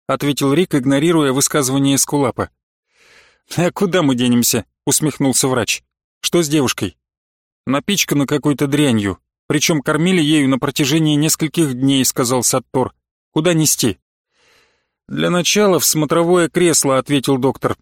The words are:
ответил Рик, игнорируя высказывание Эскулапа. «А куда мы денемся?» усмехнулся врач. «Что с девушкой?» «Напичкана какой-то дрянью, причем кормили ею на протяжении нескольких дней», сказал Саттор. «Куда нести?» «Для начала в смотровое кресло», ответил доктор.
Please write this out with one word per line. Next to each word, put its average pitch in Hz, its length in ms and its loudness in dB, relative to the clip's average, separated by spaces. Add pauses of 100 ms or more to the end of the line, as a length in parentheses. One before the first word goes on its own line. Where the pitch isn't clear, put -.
ответил 139 460 -2
Рик, 170 220 0
игнорируя 139 560 2
высказывание 139 640 0
Эскулапа. 131 540 -2 (1080)
«А 170 140 0
куда 185 300 0
мы 139 140 2
денемся?» 120 500 0 (200)
усмехнулся 143 640 0
врач. 120 360 -2 (380)
«Что 175 200 0
с 156 60 -4
девушкой?» 135 500 -2 (680)
«Напичкана 143 600 -2
какой-то 147 420 -2
дрянью, 120 520 0 (280)
причем 147 340 0
кормили 165 400 0
ею 147 280 2
на 135 100 0
протяжении 147 560 0
нескольких 156 580 0
дней», 135 320 0
сказал 127 380 -2
Саттор. 131 500 -2 (380)
«Куда 165 220 0
нести?» 147 440 0 (1080)
«Для 156 220 -4
начала 175 500 2
в - 60 -2
смотровое 165 640 2
кресло», 147 480 2
ответил 135 400 0
доктор. 127 440 -2